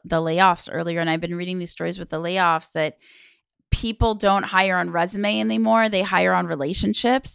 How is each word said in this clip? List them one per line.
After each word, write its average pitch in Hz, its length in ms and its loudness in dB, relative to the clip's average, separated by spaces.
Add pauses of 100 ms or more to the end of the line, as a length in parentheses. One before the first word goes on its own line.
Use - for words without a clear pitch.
the - 120 -2
layoffs 170 540 2
earlier, 170 300 -4
and 165 80 0
I've 165 140 -2
been 170 140 -6
reading 180 220 -6
these 175 120 -8
stories 175 280 -6
with 175 120 -12
the 160 100 -6
layoffs 170 520 0
that 156 260 -4 (720)
people 226 440 0
don't 196 280 2
hire 190 340 2
on 175 140 0
resume 202 500 0
anymore. 220 480 2
They 196 140 0
hire 185 320 2
on 180 120 0
relationships. 185 880 -2